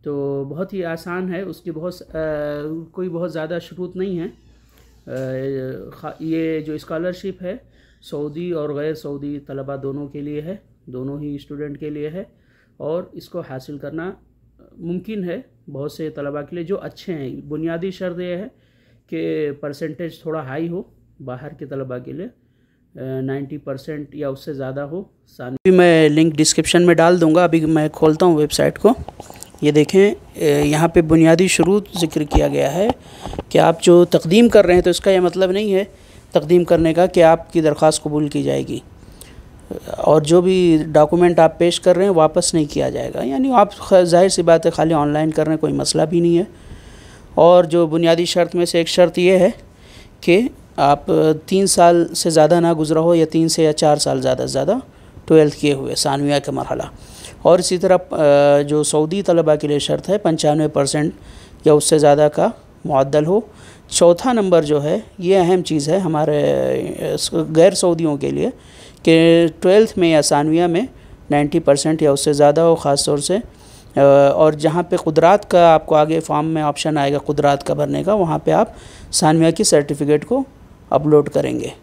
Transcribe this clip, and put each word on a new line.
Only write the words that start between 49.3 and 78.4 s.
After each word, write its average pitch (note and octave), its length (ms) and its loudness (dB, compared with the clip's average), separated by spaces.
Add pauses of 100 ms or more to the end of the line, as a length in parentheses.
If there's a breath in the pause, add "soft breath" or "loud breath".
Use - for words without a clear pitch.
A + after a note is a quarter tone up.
है F#3 120 4 (720 soft breath)
कि G3 260 2 (300)
आप C#3+ 260 2 (440)
तीन F#3+ 160 2
साल E3+ 400 4
से - 260 -4
ज़्यादा D#3+ 280 4
ना E3+ 140 2
गुज़रा D#3 280 0
हो E3+ 140 2
या D#3+ 100 2
तीन E3 220 0
से E3 160 0
या D#3 80 2
चार D3+ 260 2
साल C3+ 240 -2
ज़्यादा B2+ 240 -2
से C3 60 -8
ज़्यादा D3+ 300 -2 (460 soft breath)
ट्वेल्थ D3+ 260 4
किए D3 200 0
हुए B2+ 220 -6
सानविया C#3+ 440 -2
का C#3+ 120 -8
मरहला। C3 400 -8 (540 loud breath)
और F3 140 6
इसी F3+ 180 -2
तरह, F#3 180 2
अ, C#3+ 640 2
जो D3 220 0
सऊदी D#3 380 -2
तलबा E3 340 2
के D3 120 -6
लिए D3 120 -2
शर्त - 300 -6
है G3 80 0
पंचानवे D#3+ 500 0
परसेंट D3 460 -2 (540 loud breath)
या D3+ 60 6
उससे D3+ 260 2
ज़्यादा D3 280 4
का E3+ 260 -2 (320)
मुअद्दल D3 400 0
हो। G3+ 220 -2 (420 loud breath)
चौथा F3 440 2
नंबर F#3 300 2
जो D3 160 0
है E3 240 -4 (160)
ये F#3 160 0
अहम F3+ 260 2
चीज़ D3+ 300 -4
है F#3+ 80 2
हमारे, D#3 420 -2
अ, C3+ 760 -2
स-, - 180 -6
गैर D#3+ 400 4
सऊदियों E3 440 -2
के C#3 140 -4
लिए D3 180 -4 (560 loud breath)
कि E3 420 6 (140)
ट्वेल्थ G#3+ 360 4
में E3+ 140 2
या D3+ 100 4
सानविया D#3 460 0
में F3+ 220 -2 (420 soft breath)
नाइंटी D3 280 0
परसेंट D#3 420 0
या D3 120 2
उससे D3 200 -2
ज़्यादा D3 280 4
हो E3 140 4
ख़ास C#3+ 300 -2
तौर D3 140 -2
से, F3+ 220 -2 (560 loud breath)
अ, C#3 40 4 (340)
और D#3 200 4
जहाँ D#3 280 -2
पे F3 140 -4
कुदरात E3 480 2
का E3+ 280 6
आपको D#3 220 0
आगे D#3 240 2
फॉर्म D#3 280 -4
में D#3+ 160 -4
ऑप्शन D3+ 340 -4
आएगा C#3+ 200 -2
कुदरात C#3+ 460 -2
का D3+ 100 -4
भरने C#3+ 300 -4
का, F#3 100 0
वहाँ E3 260 0
पे D#3 120 -2